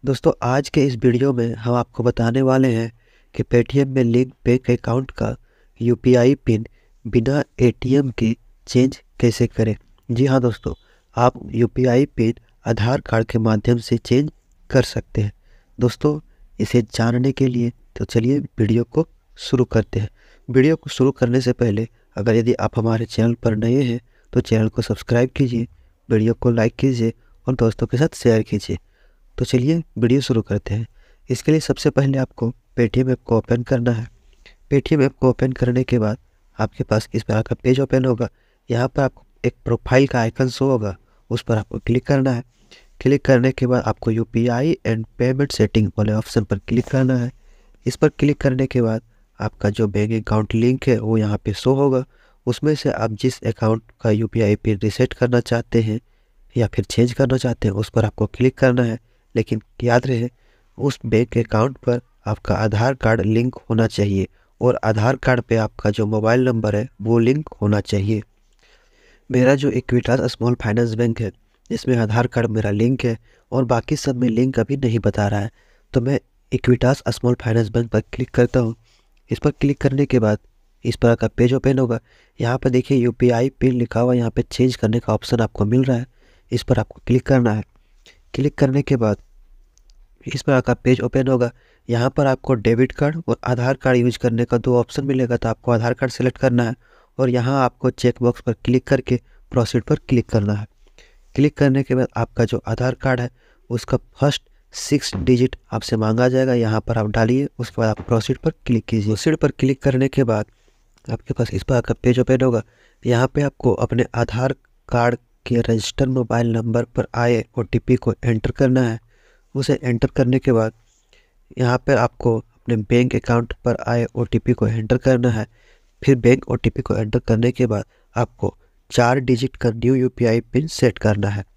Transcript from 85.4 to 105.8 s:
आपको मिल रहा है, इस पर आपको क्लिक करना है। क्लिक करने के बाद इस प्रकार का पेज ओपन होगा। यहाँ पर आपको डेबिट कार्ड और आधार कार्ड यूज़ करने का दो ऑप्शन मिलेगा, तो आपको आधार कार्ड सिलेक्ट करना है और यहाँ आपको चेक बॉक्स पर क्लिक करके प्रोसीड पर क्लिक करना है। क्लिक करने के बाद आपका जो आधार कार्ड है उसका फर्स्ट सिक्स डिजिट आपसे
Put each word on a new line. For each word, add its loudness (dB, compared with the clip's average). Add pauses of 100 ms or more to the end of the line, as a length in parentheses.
आपको -2
मिल 2
रहा 0
है, -6 (460)
इस -4
पर 0
आपको -8
क्लिक 2
करना 2
है। -4 (720)
क्लिक -4
करने 2
के 0
बाद 0 (1080)
इस -10
प्रकार 2
का -2
पेज 0
ओपन -2
होगा। 0 (380)
यहाँ 0
पर 0
आपको 0
डेबिट 2
कार्ड -4
और -2
आधार -2
कार्ड 2
यूज़ 0
करने 0
का 0
दो 0
ऑप्शन -2
मिलेगा, 0
तो -2
आपको -4
आधार 0
कार्ड -4
सिलेक्ट -2
करना 2
है -4 (420)
और 0
यहाँ 0
आपको 0
चेक -2
बॉक्स 0
पर -2
क्लिक -2
करके 0 (320)
प्रोसीड 0
पर -2
क्लिक -2
करना 0
है। -6 (680)
क्लिक 0
करने 2
के -2
बाद 0 (100)
आपका -2
जो -4
आधार -2
कार्ड -2
है -6 (400)
उसका -4 (160)
फर्स्ट 0 (320)
सिक्स -4
डिजिट 2 (160)
आपसे -4